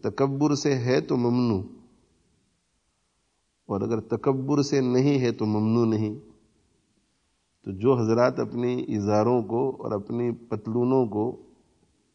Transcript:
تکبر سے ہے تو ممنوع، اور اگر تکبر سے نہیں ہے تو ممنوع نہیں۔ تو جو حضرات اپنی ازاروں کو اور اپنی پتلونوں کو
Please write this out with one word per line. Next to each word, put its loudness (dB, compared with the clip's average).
تکبر 0
سے 0
ہے 2
تو -2
ممنوع، 2
اور -2
اگر -2
تکبر -2
سے 0
نہیں 2
ہے 0
تو -4
ممنوع 2
نہیں۔ 0
تو -8
جو 2
حضرات 2
اپنی -4
ازاروں 2
کو -2
اور -6
اپنی -4
پتلونوں 0
کو -2